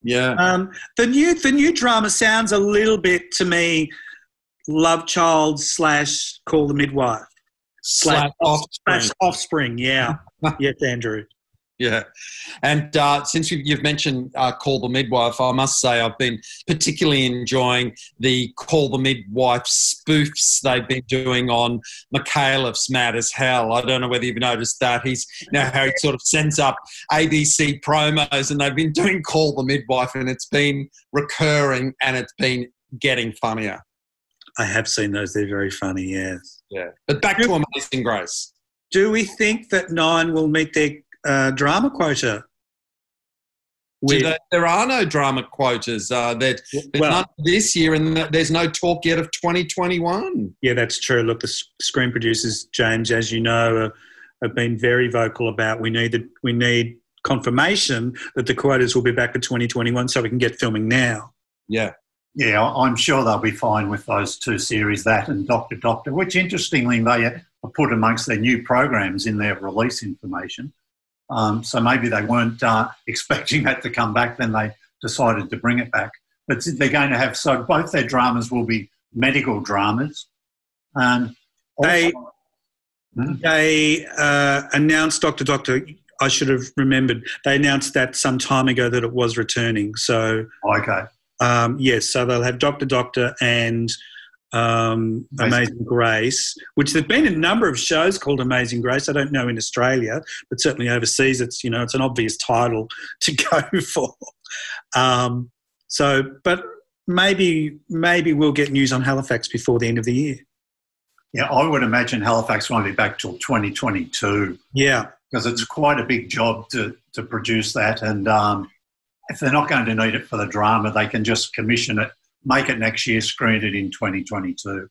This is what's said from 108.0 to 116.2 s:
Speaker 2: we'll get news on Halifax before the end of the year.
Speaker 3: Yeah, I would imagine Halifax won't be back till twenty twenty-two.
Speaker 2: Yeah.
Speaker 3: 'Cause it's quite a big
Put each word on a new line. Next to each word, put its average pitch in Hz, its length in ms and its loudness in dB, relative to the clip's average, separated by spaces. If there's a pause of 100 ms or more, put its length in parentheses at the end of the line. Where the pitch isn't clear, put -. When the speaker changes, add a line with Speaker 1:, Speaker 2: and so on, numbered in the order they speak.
Speaker 2:
we'll 147 180 4
get 143 200 0
news 135 220 2
on 127 80 0
Halifax 131 460 -2
before 120 320 0
the 117 80 0
end 117 100 0
of 110 80 -2
the 123 80 0
year. 135 240 -2 (960)
Speaker 3:
Yeah, 135 120 -2
I 135 220 4
would 147 140 2
imagine 120 400 0
Halifax 113 480 0
won't 113 160 0
be 98 60 -2
back 104 260 0
till - 220 -8
twenty 107 320 -2
twenty-two. 101 880 -2 (140)
Speaker 2:
Yeah. 135 340 2 (260)
Speaker 3:
'Cause 120 140 -2
it's 117 180 -2
quite 147 340 0
a 120 60 -4
big 120 240 -4